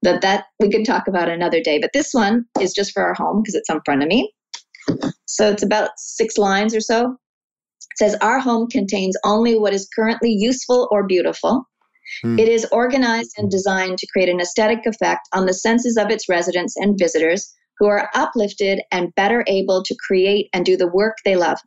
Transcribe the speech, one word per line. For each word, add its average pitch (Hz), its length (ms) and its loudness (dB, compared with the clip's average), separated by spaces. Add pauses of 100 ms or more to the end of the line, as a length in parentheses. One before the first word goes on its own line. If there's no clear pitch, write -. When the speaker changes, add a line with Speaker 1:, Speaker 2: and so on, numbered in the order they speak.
Speaker 1:
That, 180 180 2
that 196 260 0 (140)
we 208 100 4
can 220 140 0
talk 196 240 -2
about 175 220 0
another 170 320 0
day. 156 180 0
But - 140 -2
this 294 200 -2
one 226 300 2 (160)
is 180 140 -2
just 202 180 -4
for 196 100 -4
our 180 120 0
home 170 320 -2
'cause 196 100 -6
it's - 140 -4
in 156 160 -2
front 139 180 0
of 151 60 0
me. 269 240 0 (920)
So 214 220 0
it's 202 140 -2
about 208 320 0
six - 420 -6
lines 202 380 0
or 220 60 -2
so. 240 300 0
It - 880 -20
says, 208 240 2
Our 233 180 2
home 233 280 0
contains 196 560 -2
only 220 340 4
what 202 160 2
is 196 220 -4
currently 233 360 0
useful 247 600 0
or 196 160 0
beautiful. 180 560 0 (600)
Speaker 2:
Hmm. 117 160 0
Speaker 1:
It 220 80 6
is 226 240 2
organized 233 680 0
and 208 140 -2
designed 185 480 -2
to - 120 -10
create 185 180 2
an 180 100 0
aesthetic 220 460 0
effect 180 460 -2
on 190 140 0
the 180 80 2
senses 233 420 0
of 208 140 0
its 214 180 -2
residents 175 480 -2
and 196 220 0
visitors 165 560 0 (240)
who 208 80 4
are 202 300 2
uplifted 202 680 0 (100)
and 180 220 -2
better 220 340 2
able 196 360 2
to - 120 -6 (120)
create 196 440 2
and 180 140 0
do 185 100 4
the 180 120 2
work 208 360 0
they 196 120 2
love. 165 320 0